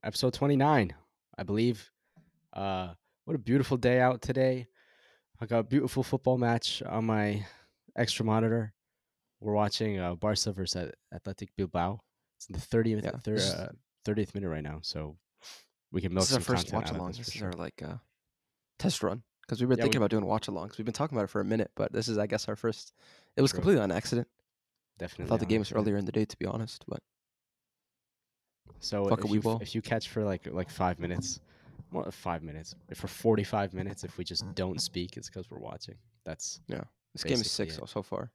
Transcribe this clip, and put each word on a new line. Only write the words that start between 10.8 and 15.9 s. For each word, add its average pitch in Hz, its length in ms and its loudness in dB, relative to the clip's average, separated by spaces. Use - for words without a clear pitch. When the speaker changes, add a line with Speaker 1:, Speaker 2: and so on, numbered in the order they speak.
Speaker 1:
Athletic 98 440 -10
Bilbao. 92 420 0
It's - 100 -18
in 92 60 -10
the 85 80 -4
thirtieth, 113 420 2
Speaker 2:
Yeah, - 140 -2
Speaker 1:
thir-, 107 180 -2
Speaker 2:
this 98 100 2
is 92 100 2
Speaker 1:
uh, - 160 -6
thirtieth 104 280 0
minute 98 140 -2
right 78 160 -2
now, 76 180 -6
so 78 360 -8